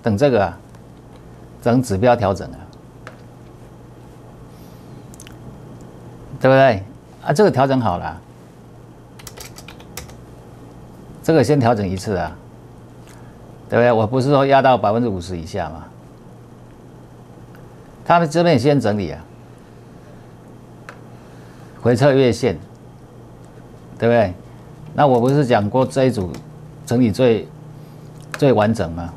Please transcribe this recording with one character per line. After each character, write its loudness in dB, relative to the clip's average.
等 -2
这 2
个 2
啊， -6
等 2
指 -4
标 4
调 0
整 -10
啊， -18
对 2
不 6
对？ 4
啊， -4
这 2
个 4
调 0
整 0
好 -2
了， -12
这 0
个 4
先 2
调 2
整 -4
一 -6
次 -6
啊， -6
对 0
不 4
对？ 4
我 0
不 -2
是 -2
说 2
压 4
到 4
百 0
分 0
之 -2
五 -6
十 -10
以 -12
下 -8
吗？ -16
他 4
们 0
这 0
边 4
先 2
整 -2
理 -6
啊， -14
回 2
测 4
月 4
线， -4
对 0
不 4
对？ 2
那 2
我 2
不 0
是 2
讲 2
过 0
这 0
一 2
组 -6
整 0
理 2
最， 2
最 4
完 2
整 -4
吗？ -10